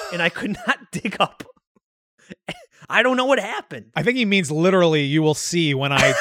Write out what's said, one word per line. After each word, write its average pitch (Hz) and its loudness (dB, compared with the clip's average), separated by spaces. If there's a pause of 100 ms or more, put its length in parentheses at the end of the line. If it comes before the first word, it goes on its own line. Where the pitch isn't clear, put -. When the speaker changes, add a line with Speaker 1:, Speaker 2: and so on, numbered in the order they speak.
(100)
Speaker 1:
And 175 -4
I 165 2
could - -6
<laughs> - -10
not 269 0 (120)
dig - -8
up. - -4 (1500)
I 196 4
don't 254 2
know 254 0
what 269 2
happened. 190 -10
Speaker 2:
I 156 -2
think 240 0
he 247 0
means 196 2
literally, 165 2
"You 143 0
will 151 2
see 160 0
when 139 -2
I, 135 2